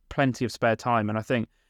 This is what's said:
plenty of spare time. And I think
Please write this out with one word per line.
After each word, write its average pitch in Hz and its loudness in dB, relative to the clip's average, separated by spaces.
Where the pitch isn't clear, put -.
plenty 131 0
of 110 -2
spare 113 2
time. 113 0
And 107 -2
I 110 -4
think 113 -2